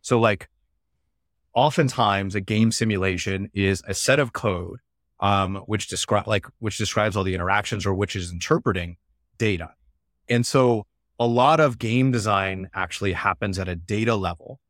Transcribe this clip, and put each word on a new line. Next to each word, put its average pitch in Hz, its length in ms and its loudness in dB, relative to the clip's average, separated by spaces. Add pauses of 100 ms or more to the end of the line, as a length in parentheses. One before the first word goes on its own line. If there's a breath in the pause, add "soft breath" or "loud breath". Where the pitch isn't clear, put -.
So, 120 180 2
like, 110 300 2 (1040)
oftentimes 113 840 2
a 101 60 0
game 110 300 2
simulation 98 800 -2
is 98 340 2
a 95 60 -6
set 135 260 2
of 127 140 -2
code 90 460 -4 (440)
um, 98 320 2 (100)
which 104 220 -4
descri-, 101 400 -2
like, 107 180 0 (140)
which 110 180 -6
describes 104 400 0
all 95 60 0
the 92 100 -2
interactions 95 540 -2
or 95 80 0
which 98 200 -2
is 87 160 -6
interpreting 87 680 -2 (420)
data. 95 320 -2 (580)
And 120 160 2
so 120 400 2 (320)
a 120 80 2
lot 127 340 4
of 135 200 2
game 127 320 2
design 98 640 -2
actually 95 380 -4
happens 95 440 -2
at 92 100 -4
a 90 80 -6
data 107 400 0
level. 92 440 -6 (100)